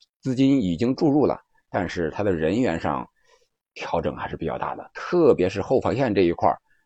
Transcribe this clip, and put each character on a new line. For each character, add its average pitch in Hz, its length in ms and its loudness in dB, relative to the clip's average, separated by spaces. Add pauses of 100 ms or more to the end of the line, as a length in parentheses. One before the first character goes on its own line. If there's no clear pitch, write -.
(200)
资 131 140 -4
金 135 260 2
已 92 160 0
经 117 160 0
注 151 160 0
入 139 160 4
了， 80 160 0 (300)
但 95 180 -2
是 82 220 -4
他 101 140 -6
的 104 80 2
人 85 280 0
员 85 200 0
上 69 280 -4 (640)
调 - 260 0
整 69 160 -4
还 - 120 -8
是 - 80 -8
比 - 80 -8
较 76 140 -4
大 - 160 -6
的， - 180 -14
特 165 400 2
别 87 160 2
是 98 140 -4
后 127 180 0
防 92 140 -2
线 123 180 0
这 98 100 2
一 85 100 4
块 92 160 0
儿 - 100 0 (280)